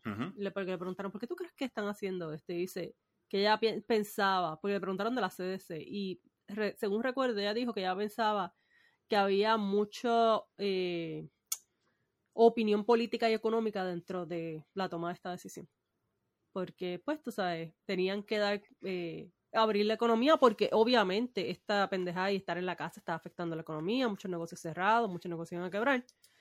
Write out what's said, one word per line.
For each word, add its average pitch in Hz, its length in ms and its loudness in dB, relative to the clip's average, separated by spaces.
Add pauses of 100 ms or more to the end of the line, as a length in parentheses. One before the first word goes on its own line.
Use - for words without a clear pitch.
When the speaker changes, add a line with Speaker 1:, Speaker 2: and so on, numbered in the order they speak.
Speaker 1:
Ujú. 113 320 -4
Speaker 2:
Le, 196 140 -4
porque 185 200 -6
le 185 60 -4
preguntaron, 185 340 -6
"¿Por 208 100 -10
qué 240 60 -6
tú 359 80 -8
crees 349 180 -10
que 277 120 -6
están 214 220 -6
haciendo 185 460 -4
esto?". 156 200 -10
Y 170 40 -4
dice 175 380 -6 (340)
que 196 120 0
ella 214 180 4
pi-, 214 220 0
pensaba, 196 800 0
porque 202 160 -2
le 196 60 -2
preguntaron 196 340 -2
de 247 60 0
la 185 100 0
C - 120 -8
D 185 160 -4
C, 165 260 -12
y 190 360 -6 (260)
re-, 202 300 -2
según 214 260 0
recuerdo, 254 360 0
ella 202 140 0
dijo 240 200 0
que 196 80 -4
ella 185 140 0
pensaba 208 600 0 (520)
que 214 80 0
había 202 420 4
mucho, 214 1000 2
eh, 175 680 -2 (1080)
opinión 220 480 6
política 233 440 2
y 220 40 2
económica 220 520 0
dentro 180 400 -6
de 165 480 -6
la 185 160 -2
toma 170 200 -4
de 175 40 -4
esta 180 180 -10
decisión. - 380 -12 (800)
Porque, 180 520 -6
pues, 302 180 -4
tú 247 100 -8
sabes, 165 420 -4 (120)
tenían 190 380 0
que 214 160 -4
dar, 202 220 0 (220)
eh, 170 460 -6 (240)
abrir 214 320 2
la 220 80 2
economía 233 440 4
porque, 226 360 4
obviamente, 220 760 2
esta 196 400 -2
pendejada 185 420 -2
y 202 60 2
estar 175 200 -4
en 180 80 -4
la 175 100 -4
casa - 240 -8
estaba 170 180 -4
afectando 170 380 -6
la 160 60 -6
economía, 175 480 -2
muchos 196 200 -6
negocios 170 300 -6
cerrados, 196 500 2
muchos 175 200 -8
negocios 165 280 -8
iban 180 100 -4
a 170 40 -8
quebrar. 247 340 0 (360)